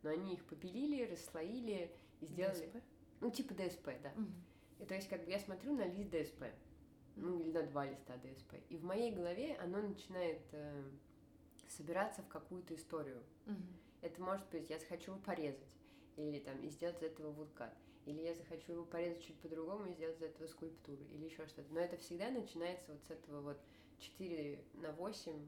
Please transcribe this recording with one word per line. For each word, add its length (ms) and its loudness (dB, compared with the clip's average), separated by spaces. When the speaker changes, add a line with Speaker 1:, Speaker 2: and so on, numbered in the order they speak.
Speaker 1:
но 60 4
они 240 4
их 100 -6
попилили, 680 2
расслоили 800 0
и 60 -2
сделали 280 6
Speaker 2:
Д 140 0
С 40 -8
П? 100 -6
Speaker 1:
Ну, 120 6
типа 220 2
Д 140 4
С 60 2
П, 260 -2
да. 140 -4
Speaker 2:
Мгм. 200 2
Speaker 1:
И 60 -6
то 100 0
есть, 140 0
как 160 0
бы, 60 0
я 100 6
смотрю 340 0
на 120 6
лист 240 0
Д 140 6
С 60 -2
П, 220 -4
ну, 140 2
Speaker 2:
Мгм. 100 4
Speaker 1:
или 120 4
на 120 6
два 220 4
листа 300 -4
Д 200 -8
С 60 -12
П, 260 -8
и 80 -4
в 80 -4
моей 280 6
голове 440 2
оно 260 2
начинает, 600 2
э, 320 -4
собираться 540 4
в 60 -10
какую-то 480 -4
историю. 480 -2
Speaker 2:
Мгм. 200 0
Speaker 1:
Это 200 -2
может 280 4
быть, 200 0
я 80 2
захочу 340 -4
его 80 -4
порезать, 460 2
или 220 2
там, 240 -4
и 60 -2
сделать 300 0
из 40 -2
этого 300 0
вудкат, 420 -6
или 180 -2
я 120 4
захочу 380 -6
его 120 0
порезать 400 2
чуть 160 -12
по-другому 460 0
и 80 -2
сделать 240 0
из 40 -2
этого 240 -4
скульптуру, 560 -6
или 120 -4
еще 220 -6
что-то. 280 -10
Но 60 6
это 160 4
всегда 340 0
начинается 600 0
вот 160 -8
с 20 -8
этого 300 -6
вот 180 -2
четыре 640 -2
на 180 -2
восемь 560 -2